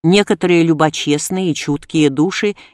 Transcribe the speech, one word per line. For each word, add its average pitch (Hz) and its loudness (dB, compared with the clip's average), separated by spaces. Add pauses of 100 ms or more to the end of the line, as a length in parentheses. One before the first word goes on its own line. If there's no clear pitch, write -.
Некоторые 180 2
любочестные 156 -2
и 135 -2
чуткие 147 -2
души 185 -2 (180)